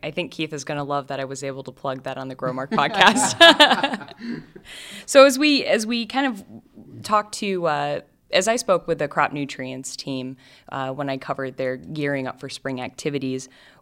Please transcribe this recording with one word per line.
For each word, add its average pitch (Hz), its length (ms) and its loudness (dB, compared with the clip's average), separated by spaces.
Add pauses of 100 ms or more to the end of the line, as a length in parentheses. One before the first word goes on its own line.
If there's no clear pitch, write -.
I 151 80 -8
think 165 200 -6
Keith 156 220 -8
is 143 100 -8
gonna 147 200 -6
love 139 240 -4
that 139 120 -6
I 135 60 -6
was 135 180 -10
able 135 200 -8
to 131 80 -14
plug 131 320 -8
that 131 160 -8
on 131 80 -10
the 131 80 -12
Growmark 131 340 -6
podcast. 226 1500 6
<laughs> 233 280 -12 (640)
So 269 180 10
as 262 140 4
we, 294 260 2
as 214 220 0
we 233 180 -2
kind 262 220 -2
of - 760 -12
talk 208 300 0
to, 190 320 -2
uh, 147 360 -2 (300)
as 180 160 2
I 226 100 2
spoke 180 300 0
with - 120 -2
the 151 80 -2
crop 147 260 0
nutrients 131 640 -8
team, 131 420 -8 (340)
uh, 131 200 -6
when 139 180 -6
I 135 80 -4
covered 135 400 -8
their 131 200 -4
gearing 143 500 -4
up - 120 -10
for 139 80 -12
spring 131 320 -8
activities, 131 720 -6 (320)